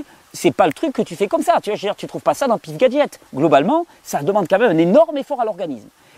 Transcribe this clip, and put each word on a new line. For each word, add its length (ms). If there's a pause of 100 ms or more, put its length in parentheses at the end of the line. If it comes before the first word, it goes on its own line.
(340)
c'est 180
pas 160
le 60
truc 200
que 80
tu 140
fais 120
comme 160
ça. 180
Tu 80
vois, 80
je 40
veux 80
dire, 60
tu 120
trouves 140
pas 120
ça 140
dans 100
Pif 200
Gadget. 420 (140)
Globalement, 520 (180)
ça 180
demande 280
quand 100
même 120
un 60
énorme 400
effort 240
à 40
l'organisme. 440 (280)